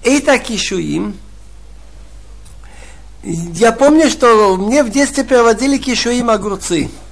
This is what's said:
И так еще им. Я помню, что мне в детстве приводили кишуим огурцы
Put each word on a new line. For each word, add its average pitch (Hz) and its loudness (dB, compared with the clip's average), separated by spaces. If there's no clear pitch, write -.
И 277 2
так 277 0
еще 196 -6
им. 170 -6
Я 170 -2
помню, 285 4
что 214 4
мне 220 0
в 226 -4
детстве 277 0
приводили 240 2
кишуим 240 -2
огурцы 190 -2